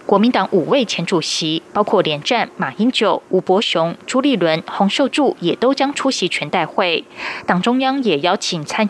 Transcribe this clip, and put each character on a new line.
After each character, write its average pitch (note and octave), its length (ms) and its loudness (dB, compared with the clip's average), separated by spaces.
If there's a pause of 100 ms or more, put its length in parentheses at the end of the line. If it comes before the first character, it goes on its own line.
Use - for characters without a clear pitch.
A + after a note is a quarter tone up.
国 G3 120 4
民 A#3 140 4
党 G3 180 0
五 D#3+ 200 2
位 C4 120 2
前 F3 220 -4
主 E3+ 160 0
席， D#3 420 -4 (120)
包 G#3 100 2
括 G3+ 160 2
连 D3+ 220 -2
战、 A3+ 340 -2
马 D3 220 -4
英 A3+ 120 2
九、 G3 380 0
吴 F#3 100 0
伯 F#3 220 2
雄、 E3+ 340 -2 (120)
朱 B3+ 160 0
立 C#4 120 4
伦、 E3 320 2
洪 G3 220 0
秀 C#4 220 0
柱， C#4 300 0
也 E3+ 140 0
都 C4 200 2
将 C#4 180 0
出 - 180 -2
席 G3+ 160 -2
全 D3 220 -4
代 E3+ 160 0
会。 F3 400 -2 (400)
党 F3+ 160 2
中 B3 200 2
央 C4+ 220 0
也 F3+ 180 2
邀 F3 140 2
请 E3+ 300 -4
参 G#3+ 260 -2